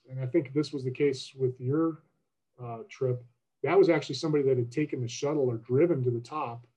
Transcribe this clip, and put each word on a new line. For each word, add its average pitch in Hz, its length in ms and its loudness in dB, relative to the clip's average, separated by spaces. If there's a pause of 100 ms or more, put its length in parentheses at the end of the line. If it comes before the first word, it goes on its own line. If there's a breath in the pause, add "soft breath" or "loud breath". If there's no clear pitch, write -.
and 131 120 -10
I 131 60 -4
think 131 280 0
this 147 180 0
was 135 120 -8
the 127 80 -2
case 135 420 0
with 131 260 -2
your, 156 440 0 (580)
uh, 117 260 -10
trip, 123 360 -4 (400)
that 165 120 4
was 175 120 8
actually 151 260 2
somebody 147 300 0
that 131 120 4
had 120 140 -2
taken 151 300 -2
the 117 80 -4
shuttle 143 420 0
or 113 80 -4
driven 143 460 2
to 123 80 0
the 117 80 -2
top, 120 440 -8 (120)